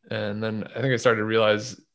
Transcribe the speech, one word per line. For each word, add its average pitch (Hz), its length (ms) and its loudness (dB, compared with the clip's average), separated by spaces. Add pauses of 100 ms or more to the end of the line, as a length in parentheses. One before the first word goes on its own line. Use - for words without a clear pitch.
(120)
And 107 300 -6
then 107 240 -6 (100)
I 117 60 -6
think 135 120 0
I 117 40 0
started 113 240 2
to 107 40 -2
realize 110 560 2 (140)